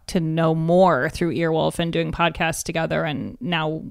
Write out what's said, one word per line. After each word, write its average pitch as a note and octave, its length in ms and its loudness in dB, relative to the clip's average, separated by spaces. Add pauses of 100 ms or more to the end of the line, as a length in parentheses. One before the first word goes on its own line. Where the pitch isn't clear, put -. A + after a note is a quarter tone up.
to - 120 0
know D#3+ 340 2
more D#3+ 560 4
through E3+ 260 -2
Earwolf D#3+ 440 0
and E3+ 140 -2
doing E3 180 0
podcasts E3 520 -2
together. D#3+ 400 -2
And - 360 -6
now D#3+ 520 -4